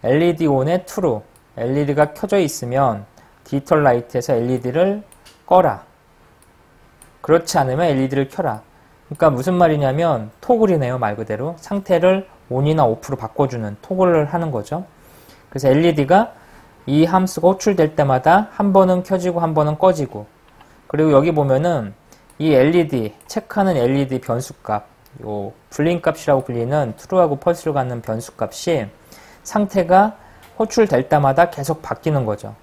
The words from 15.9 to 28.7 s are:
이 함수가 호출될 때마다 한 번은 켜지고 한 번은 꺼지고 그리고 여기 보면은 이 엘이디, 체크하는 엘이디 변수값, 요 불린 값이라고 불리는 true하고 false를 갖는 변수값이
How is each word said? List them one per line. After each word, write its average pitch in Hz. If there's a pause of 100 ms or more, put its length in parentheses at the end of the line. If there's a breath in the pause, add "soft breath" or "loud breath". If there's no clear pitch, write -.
이 147
함수가 180
호출될 185
때마다 151
한 202
번은 185
켜지고 180
한 160
번은 151
꺼지고 151 (640 soft breath)
그리고 156
여기 147
보면은 139 (440 soft breath)
이 156
엘이디, 143 (120)
체크하는 196
엘이디 131
변수값, 117 (400)
요 104 (180)
불린 165
값이라고 139
불리는 120
true하고 165
false를 170
갖는 127
변수값이 113 (540 loud breath)